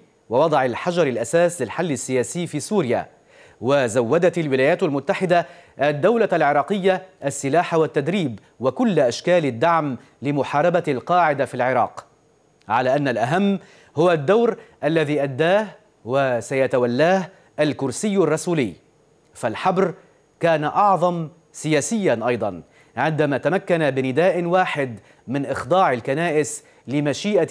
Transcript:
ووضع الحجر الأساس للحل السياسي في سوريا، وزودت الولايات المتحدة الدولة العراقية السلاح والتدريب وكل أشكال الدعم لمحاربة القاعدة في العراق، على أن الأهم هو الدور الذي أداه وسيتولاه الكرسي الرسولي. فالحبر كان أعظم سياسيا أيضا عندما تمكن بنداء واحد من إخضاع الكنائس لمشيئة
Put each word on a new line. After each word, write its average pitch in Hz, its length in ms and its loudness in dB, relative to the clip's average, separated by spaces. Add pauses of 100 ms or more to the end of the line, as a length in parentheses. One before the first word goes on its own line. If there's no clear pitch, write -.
(300)
ووضع 143 340 2
الحجر 165 420 0
الأساس 135 560 0
للحل 160 300 -4
السياسي 131 540 -4
في 143 140 -6
سوريا، 120 460 -2 (540)
وزودت 131 760 2
الولايات 151 440 2
المتحدة 165 640 0 (340)
الدولة 170 520 2
العراقية 175 720 2 (220)
السلاح 143 500 -2
والتدريب 151 640 0 (200)
وكل 156 400 2
أشكال 156 460 2
الدعم 143 520 0 (240)
لمحاربة 147 680 0
القاعدة 147 560 0
في 120 100 -8
العراق، 123 520 0 (640)
على 127 280 0
أن 143 120 -2
الأهم 165 500 0 (380)
هو 175 160 4
الدور 196 440 2 (280)
الذي 151 380 0
أداه 160 440 0 (380)
وسيتولاه 131 1200 0 (320)
الكرسي 151 560 -2
الرسولي. 156 560 0 (640)
فالحبر 170 600 -2 (460)
كان 160 240 2
أعظم 175 640 0 (240)
سياسيا 156 760 0
أيضا 101 340 -4 (340)
عندما 143 420 0
تمكن 165 520 0
بنداء 151 540 0
واحد 151 560 -2 (280)
من 135 180 -4
إخضاع 147 460 2
الكنائس 147 720 -2 (240)
لمشيئة 147 640 0